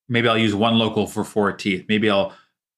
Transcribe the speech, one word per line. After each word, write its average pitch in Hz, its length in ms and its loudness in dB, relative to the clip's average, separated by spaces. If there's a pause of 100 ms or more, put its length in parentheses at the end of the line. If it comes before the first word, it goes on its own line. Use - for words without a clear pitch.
maybe 120 200 0
I'll 113 100 2
use 110 180 2
one 113 240 2
local 110 260 0
for 104 180 -6
four 101 280 -2
teeth. 95 360 -4
Maybe 107 220 2
I'll 98 240 0 (440)